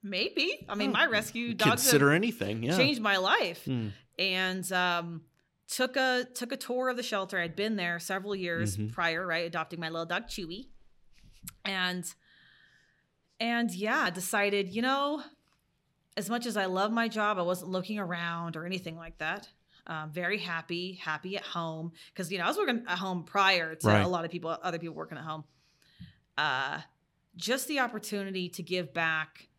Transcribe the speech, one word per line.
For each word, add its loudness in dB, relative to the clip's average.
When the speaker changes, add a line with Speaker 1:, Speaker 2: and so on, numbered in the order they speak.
Speaker 1:
"Maybe. -2
I -6
mean, 0
Speaker 2:
Oh. 0
Speaker 1:
my 6
rescue -2
dogs 4
Speaker 2:
Consider 8
Speaker 1:
have 6
Speaker 2:
anything, 0
yeah. 2
Speaker 1:
changed 4
my 4
life." 2
Speaker 2:
Mm. -2
Speaker 1:
And, 0
um, 0
took 0
a, 4
took -6
a -4
tour -2
of 0
the -4
shelter. -2
I'd -2
been 0
there -2
several -4
years -2
Speaker 2:
Mm-hmm. -2
Speaker 1:
prior, 0
right? 0
Adopting -4
my -4
little -4
dog, 0
Chewy. -8
And, -2
and 2
yeah, 0
decided, 2
you -2
know, 0
as -4
much -2
as -2
I 2
love 2
my 2
job, 2
I 0
wasn't 0
looking -2
around -4
or -6
anything -6
like -12
that. -4
Um, -6
very 0
happy, -4
happy -4
at -4
home. -4
'Cause, -6
you -2
know, -2
I 4
was 0
working 2
at -2
home -2
prior 4
to 0
Speaker 2:
Right. 10
Speaker 1:
a 2
lot 0
of -4
people, -4
other -2
people -8
working -10
at -10
home. -8
Uh, 2
just 0
the 0
opportunity -2
to -10
give -2
back -2